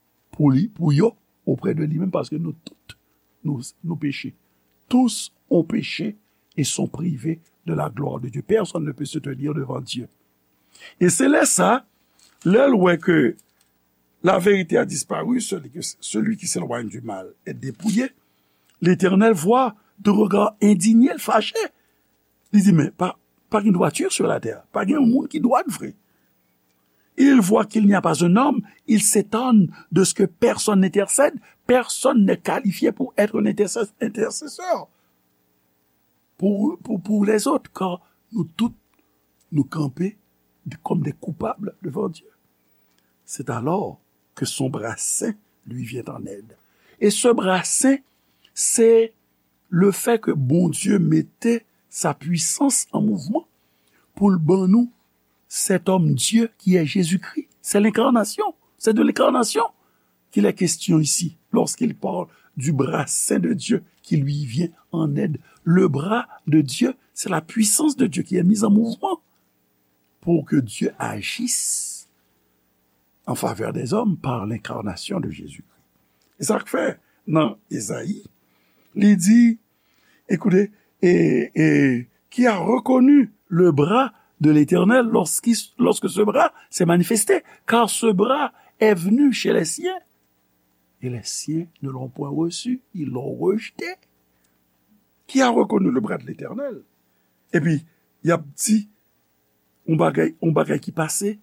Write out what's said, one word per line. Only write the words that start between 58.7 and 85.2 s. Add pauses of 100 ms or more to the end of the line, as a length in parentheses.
C'est
de
l'incarnation (680)
qu'il
est
question
ici, (160)
lorsqu'il
parle (300)
du
bras
saint
de
Dieu (180)
qui
lui
vient (220)
en
aide. (240)
Le
bras (200)
de
Dieu, (180)
c'est
la
puissance
de
Dieu
qui
est
mise
en
mouvement (960)
pour
que
Dieu
agisse (1160)
en
faveur
des
hommes
par
l'incarnation
de
Jésus-Christ.
Et
ça
fait, (280)
dans (120)
Ésaïe, (720)
il
dit, (680)
écoutez, (300)
et,
et (220)
qui
a
reconnu (160)
le
bras (280)
de
l'Éternel
lorsqu'il, (220)